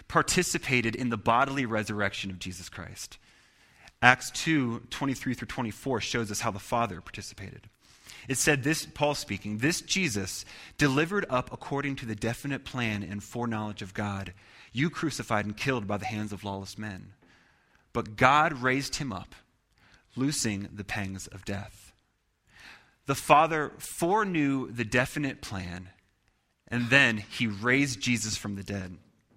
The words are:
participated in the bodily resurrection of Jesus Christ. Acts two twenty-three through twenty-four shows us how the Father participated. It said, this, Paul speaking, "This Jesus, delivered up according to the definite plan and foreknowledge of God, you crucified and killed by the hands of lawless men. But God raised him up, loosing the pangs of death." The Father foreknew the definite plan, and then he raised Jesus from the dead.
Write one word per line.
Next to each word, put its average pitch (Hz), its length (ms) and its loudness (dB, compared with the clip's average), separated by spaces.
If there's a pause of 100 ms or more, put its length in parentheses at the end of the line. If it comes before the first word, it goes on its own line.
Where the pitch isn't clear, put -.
participated 131 880 2
in 123 140 -2
the 117 80 0
bodily 131 480 2
resurrection 104 680 -2
of 92 80 -10
Jesus 92 300 -10
Christ. - 480 -14 (840)
Acts 123 300 8
two 131 500 2 (100)
twenty-three 135 420 -2
through 117 140 -6
twenty-four 120 540 -2
shows 113 300 -2
us 104 100 -4
how 117 100 0
the 98 80 -8
Father 110 420 -2
participated. - 680 -14 (600)
It 131 100 0
said, 143 260 4
this, 156 220 2
Paul 147 300 0
speaking, 104 420 -6
"This 143 240 0
Jesus, 113 640 -2 (340)
delivered 165 520 4
up 127 220 0
according 139 460 -4
to 131 80 -10
the 110 100 -4
definite 127 500 -4
plan 110 380 -2
and 101 200 -8
foreknowledge 110 580 -4
of 95 120 -10
God, 98 400 -4 (380)
you 143 180 0
crucified 120 560 -2
and 101 100 -4
killed 123 320 -2
by 104 100 0
the 95 80 -6
hands 107 260 -4
of 101 120 -10
lawless 98 340 -6
men. 101 360 -12 (800)
But 113 220 -4
God 139 460 6
raised 131 360 0
him 135 160 -4
up, - 200 -10 (840)
loosing 120 580 0
the 101 100 -10
pangs 95 440 -6
of - 180 -16
death." - 460 -8 (1160)
The 139 80 2
Father 156 640 6
foreknew 170 880 2
the 117 140 -4
definite 127 580 0
plan, 87 480 -8 (800)
and 120 220 -2
then 127 280 8
he 104 300 -2
raised 120 540 2
Jesus 110 340 0
from 101 200 -6
the 98 80 -8
dead. 92 340 -6 (400)